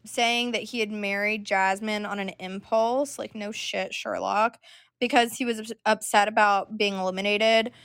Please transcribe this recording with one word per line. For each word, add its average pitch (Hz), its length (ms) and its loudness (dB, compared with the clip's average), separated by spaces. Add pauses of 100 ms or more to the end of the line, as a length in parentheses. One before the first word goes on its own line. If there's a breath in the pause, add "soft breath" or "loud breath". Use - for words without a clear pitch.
saying 240 460 0
that 226 120 -2
he 233 160 -6
had 214 120 -2
married 208 540 -2
Jasmine 208 600 0
on 202 140 -6
an 190 100 -6 (100)
impulse, 226 800 -2
like, - 160 -10
no 208 160 -8
shit, 190 420 -6
Sherlock, 196 640 0 (420 loud breath)
because 240 380 2
he 262 80 -4
was 226 140 -4
ups-, 220 120 -12 (140)
upset 214 420 4
about 208 500 2
being 202 180 0
eliminated, 208 760 2 (140 soft breath)